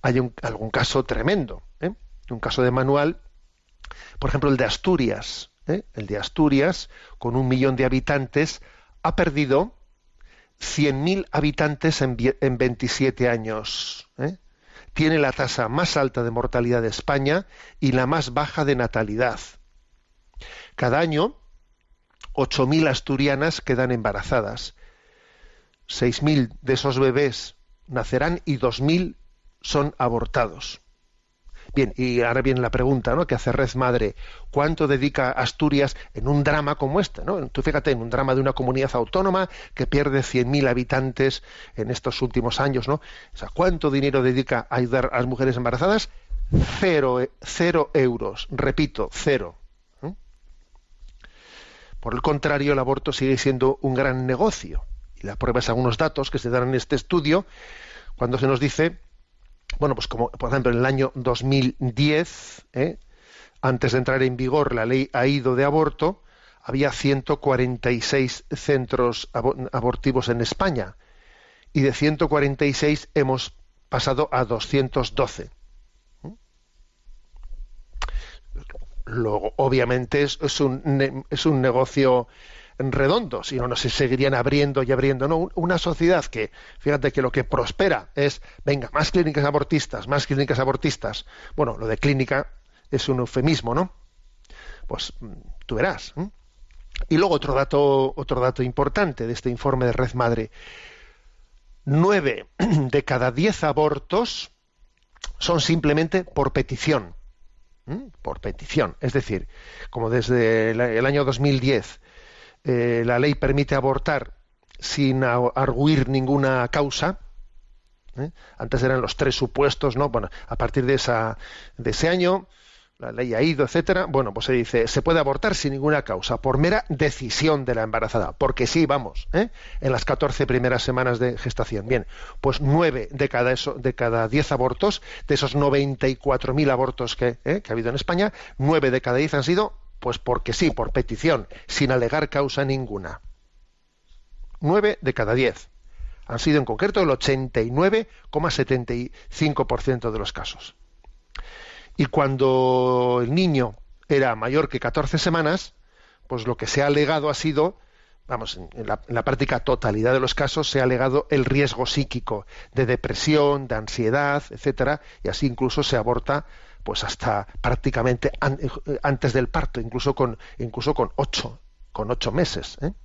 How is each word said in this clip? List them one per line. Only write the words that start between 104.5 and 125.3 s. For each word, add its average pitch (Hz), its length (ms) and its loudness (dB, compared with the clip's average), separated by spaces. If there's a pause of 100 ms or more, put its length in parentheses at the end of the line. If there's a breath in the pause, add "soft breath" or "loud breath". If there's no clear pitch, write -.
son 170 200 0
simplemente 160 640 2
por 139 300 0
petición. 127 640 -2 (680)
¿Mm? 214 220 -8 (140)
Por - 180 -8
petición. - 640 -2
Es 127 100 -2
decir, 107 380 -4 (400 loud breath)
como 113 200 -4
desde 113 600 2
el, 110 80 -2
el 120 260 2
año 143 200 2
dos 127 160 -2
mil 139 180 4
diez, 123 400 0 (640 loud breath)
eh, 120 420 2
la 120 140 2
ley 143 160 2
permite 139 400 0
abortar 135 640 -2 (420)
sin 131 460 0
a-, 123 280 2
arguir 135 540 2
ninguna 135 640 2
causa, 147 500 -2 (960)
¿eh? 147 160 -8 (260 loud breath)
Antes 117 260 -2
eran 131 180 2
los - 160 -6
tres 135 180 0
supuestos, 135 640 0
¿no? 143 100 2
Bueno, 107 220 -2 (180 loud breath)
a 117 80 -8
partir 123 300 0
de 131 80 4
esa, 113 440 0 (400 loud breath)
de 117 140 -4
ese 131 160 0
año, 180 400 2 (520 soft breath)
la 123 120 -12
ley 120 220 -4
ha 113 80 2
ido, 147 240 4
etcétera. 180 400 0
Bueno, 131 280 0
pues 110 120 -6
se 131 80 0
dice, 117 340 2
se - 140 0
puede 165 180 4
abortar 143 360 0